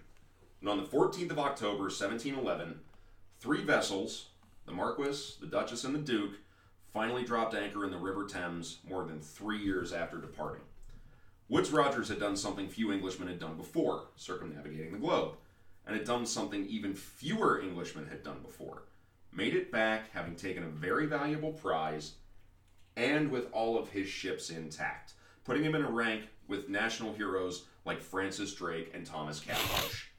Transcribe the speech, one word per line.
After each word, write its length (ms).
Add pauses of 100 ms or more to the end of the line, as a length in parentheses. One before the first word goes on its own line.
(600)
And 80
on 80
the 100
fourteenth 440
of 80
October, 500
seventeen 460
eleven, 440 (600)
three 240
vessels, 640 (380)
the 60
Marquess, 720
the 60
Duchess, 360
and 100
the 60
Duke, 340 (600)
finally 320
dropped 300
anchor 280
in 80
the 60
River 280
Thames 520 (100)
more 160
than 160
three 380
years 340
after 260
departing. 440 (880)
Woodes 220
Rogers 360
had 120
done 180
something 320
few 240
Englishmen 340
had 120
done 180
before, 480 (100)
circumnavigating 760
the 60
globe, 340 (520)
and 120
had 80
done 200
something 420
even 260
fewer 680
Englishmen 460
had 160
done 180
before, 420 (500)
made 220
it 160
back 420
having 220
taken 280
a 40
very 400
valuable 440
prize, 640 (840)
and 360
with 200
all 280
of 100
his 180
ships 420
intact, 640 (300)
putting 200
him 120
in 60
a 100
rank 320 (240)
with 220
national 440
heroes 500 (200)
like 180
Francis 520
Drake 400
and 120
Thomas 340
Cavendish. 800